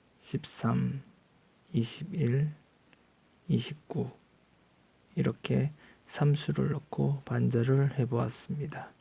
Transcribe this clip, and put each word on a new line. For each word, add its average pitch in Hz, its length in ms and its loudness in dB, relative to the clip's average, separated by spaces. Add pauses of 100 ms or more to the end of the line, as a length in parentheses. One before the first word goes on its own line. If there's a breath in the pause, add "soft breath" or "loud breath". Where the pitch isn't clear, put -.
(180)
십삼, 127 840 -2 (680)
이십일, 143 800 0 (960)
이십구 - 640 -2 (1040)
이렇게 131 580 0 (360 loud breath)
삼수를 147 640 2
넣고 139 520 -2
반자를 123 760 2
해보았습니다. 120 920 -4 (100)